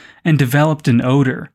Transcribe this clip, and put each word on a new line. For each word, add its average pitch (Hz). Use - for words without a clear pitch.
and 160
developed 143
an 120
odor. 131